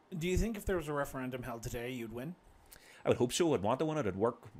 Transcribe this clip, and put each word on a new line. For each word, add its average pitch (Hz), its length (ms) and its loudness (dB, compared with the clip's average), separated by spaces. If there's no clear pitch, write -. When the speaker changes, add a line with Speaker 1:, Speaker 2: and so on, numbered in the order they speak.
Speaker 1:
Do 160 120 -2
you 185 80 2
think 208 200 2
if 202 100 -10
there 196 100 0
was 151 120 -4
a 151 40 -4
referendum 131 520 -4
held 117 180 -8
today, 120 300 -6
you'd 113 200 -6
win? 131 220 -8
Speaker 2:
I - 40 4
would 113 100 4
hope 127 140 4
so. 165 220 4
I'd 92 80 2
want 117 180 4
to 165 40 2
win 156 140 0
it. 117 80 0
I'd 92 100 0
work 117 260 2